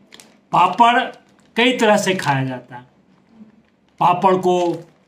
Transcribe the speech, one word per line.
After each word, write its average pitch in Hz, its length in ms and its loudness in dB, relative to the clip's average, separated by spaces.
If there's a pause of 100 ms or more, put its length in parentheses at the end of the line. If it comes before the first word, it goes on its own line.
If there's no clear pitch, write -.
(520)
पापड़ 233 480 2 (560)
कई 247 220 0
तरह 208 200 2
से 196 180 -2
खाया 135 300 -4
जाता 127 300 -12
है। 123 140 -20 (1080)
पापड़ 180 380 2
को 180 180 0 (520)